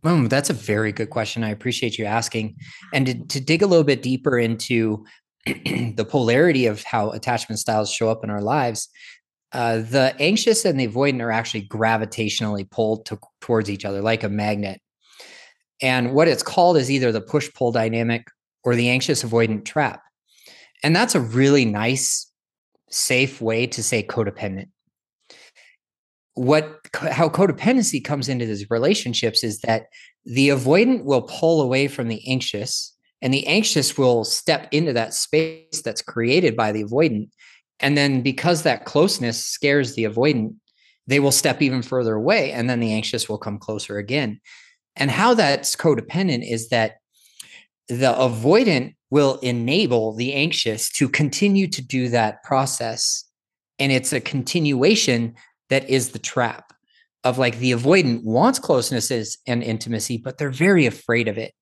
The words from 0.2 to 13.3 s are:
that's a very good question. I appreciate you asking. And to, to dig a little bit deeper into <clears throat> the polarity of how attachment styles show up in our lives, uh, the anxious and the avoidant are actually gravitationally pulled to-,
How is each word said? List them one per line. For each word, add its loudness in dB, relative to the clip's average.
that's 0
a 0
very -2
good -6
question. -4
I -4
appreciate -4
you -4
asking. -4
And 2
to, -6
to -6
dig 2
a 4
little 6
bit 2
deeper 0
into 0
<clears throat> -20
the -2
polarity 4
of -2
how -2
attachment -4
styles 0
show 0
up -2
in -6
our -4
lives, -2
uh, -2
the 2
anxious 2
and 2
the 0
avoidant 0
are -2
actually -4
gravitationally -2
pulled -2
to-, -10